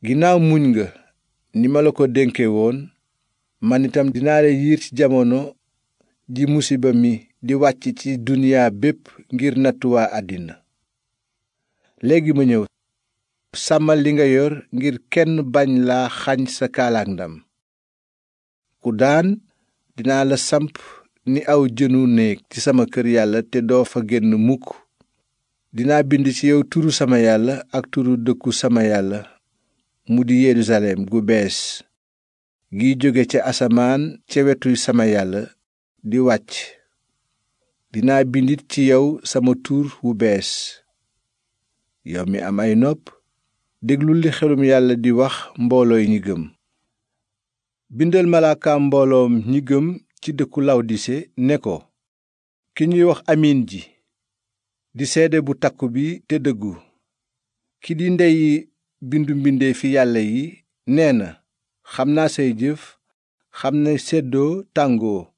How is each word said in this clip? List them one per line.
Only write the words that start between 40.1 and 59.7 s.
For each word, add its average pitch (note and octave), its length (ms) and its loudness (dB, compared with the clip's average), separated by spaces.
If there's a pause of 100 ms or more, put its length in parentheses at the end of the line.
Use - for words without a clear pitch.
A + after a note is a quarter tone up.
bees. G#2 360 0 (1600)
Yow F2 220 -8
mi G2 100 -2
am G2 220 -4
ay G#2+ 160 0
nopp, C#3 340 0 (760)
déglul C#3+ 380 0
li D#3+ 80 2
xelum D3 340 0
Yàlla B2+ 320 4
di A#2+ 160 0
wax B2+ 220 0 (240)
mboolooy A#2 500 2
ñi G#2+ 120 0
gëm. F2+ 240 -6 (1500)
Bindal E3+ 360 2
malaakaam D#3 560 2
mbooloom C3 500 4 (140)
ñi C3+ 140 0
gëm C#3 240 0 (340)
ci - 140 -12
dëkku C#3+ 280 -4
Lawdise, B2 560 0 (200)
ne C3 200 0
ko, G#2+ 180 -6 (1000)
ki - 120 -2
ñuy F3 160 2
wax F3 240 2
Amiin D3+ 400 2
ji, F#2+ 140 -14 (1120)
di C3+ 100 -6
seede D#3+ 360 0
bu C#3 140 -4
takku - 340 -4
bi C3 160 -4 (200)
te D3+ 140 -4
dëggu, G#2+ 340 -4 (1120)
ki - 120 -10
di F3 140 -2
ndeyi E3 400 4 (520)
bindu C#3+ 340 -2
mbindeefi C3+ 580 0